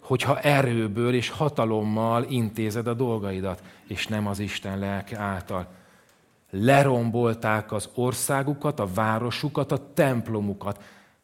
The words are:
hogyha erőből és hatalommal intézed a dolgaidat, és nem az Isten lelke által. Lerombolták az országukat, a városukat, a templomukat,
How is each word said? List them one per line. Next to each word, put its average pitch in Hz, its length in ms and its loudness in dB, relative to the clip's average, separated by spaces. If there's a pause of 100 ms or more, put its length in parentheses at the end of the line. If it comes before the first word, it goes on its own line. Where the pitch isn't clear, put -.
hogyha 135 400 0
erőből 120 760 2
és 120 140 0
hatalommal 113 1000 0
intézed 113 580 -2
a 120 80 0
dolgaidat, 98 680 -2 (240)
és 95 200 -6
nem 107 200 -2
az 101 120 -2
Isten 98 400 -6
lelke 98 400 -4
által. 95 480 -4 (840)
Lerombolták 117 1200 2
az 104 220 -4
országukat, 139 840 -2
a 98 120 -2
városukat, 113 800 0
a - 200 -4
templomukat, 107 920 0 (420)